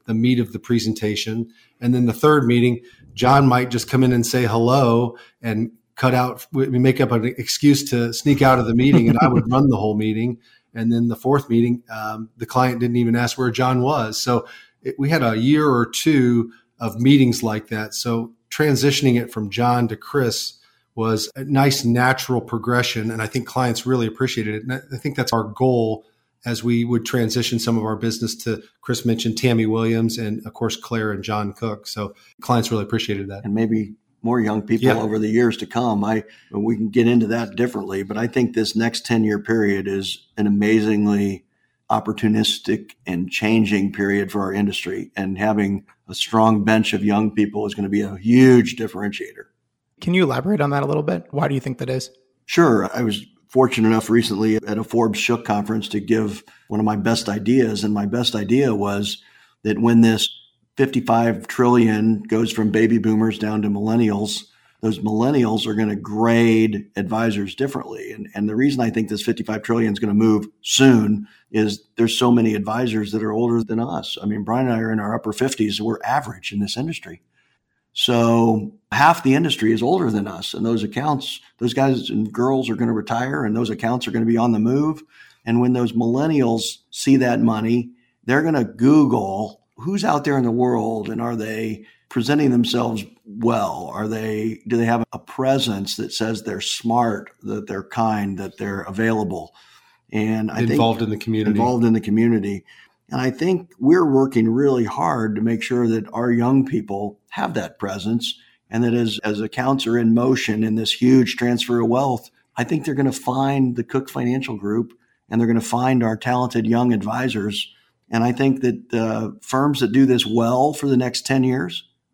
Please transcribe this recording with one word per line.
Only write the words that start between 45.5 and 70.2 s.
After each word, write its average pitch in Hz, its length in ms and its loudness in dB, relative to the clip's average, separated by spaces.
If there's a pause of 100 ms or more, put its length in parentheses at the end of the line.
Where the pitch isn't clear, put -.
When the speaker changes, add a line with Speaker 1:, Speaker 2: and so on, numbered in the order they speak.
Speaker 2:
a 95 60 -14
strong 110 500 2
bench 110 300 2
of 98 100 -2
young 104 280 2
people 104 340 -2
is 101 80 -6
gonna 98 160 -4
be 104 120 0
a 98 140 -8
huge 120 600 6
differentiator. - 680 -8 (560)
Speaker 3:
Can 175 120 -2
you 185 80 4
elaborate 147 400 0
on 143 80 0
that 139 140 0
a - 20 -2
little 151 160 -2
bit? 170 300 -4
Why 139 160 -2
do 139 80 -2
you 131 40 -2
think 127 200 -8
that 127 100 -6
is? 127 220 -6 (340)
Speaker 2:
Sure. 120 500 2
I 120 60 -4
was 104 240 -4 (220)
fortunate 120 400 2
enough 110 200 2
recently 110 500 2
at 107 200 -4
a 113 60 -4
Forbes 110 340 0
Shook 120 280 -2
conference 104 440 -4
to 107 100 -4
give 104 440 -2 (240)
one 107 120 -4
of 110 60 0
my 107 100 0
best 113 320 -2
ideas. 107 560 0
And 104 80 -2
my 104 140 -2
best 113 300 -2
idea 113 400 0
was 101 420 -4 (460)
that 107 160 -2
when 117 220 6
this 113 280 4 (480)
fifty-five 117 680 0
trillion 110 760 2
goes 110 280 -2
from 107 200 0
baby 110 260 4
boomers 107 400 0
down 107 240 -2
to 104 60 -2
millennials, 104 800 -2 (340)
those 110 200 -2
millennials 113 680 0
are 107 80 -4
gonna 104 220 0
grade 110 960 2
advisors 104 600 -4
differently. 110 580 -8
And, 104 200 -14
and 104 140 -4
the 107 80 -4
reason 135 240 2
I 117 100 0
think 110 200 -2
this 107 120 -4
fifty-five 110 420 -4
trillion 117 280 0
is 101 80 -4
gonna 104 140 -2
move 107 340 4 (140)